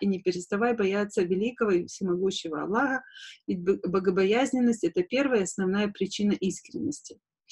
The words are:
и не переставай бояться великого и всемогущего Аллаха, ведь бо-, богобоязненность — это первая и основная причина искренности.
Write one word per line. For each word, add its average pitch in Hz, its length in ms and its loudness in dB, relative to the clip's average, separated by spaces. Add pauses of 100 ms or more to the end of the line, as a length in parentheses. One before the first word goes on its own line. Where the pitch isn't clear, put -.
и 202 60 0
не 190 140 0
переставай 202 540 0
бояться 208 480 0
великого 208 480 0
и 175 160 2
всемогущего 180 760 -2
Аллаха, 254 400 0 (440)
ведь 180 160 -4
бо-, 196 160 0 (100)
богобоязненность — 214 960 2
это 180 180 0
первая 254 380 2
и - 40 0
основная 196 440 0
причина 202 440 0
искренности. - 880 -4 (320)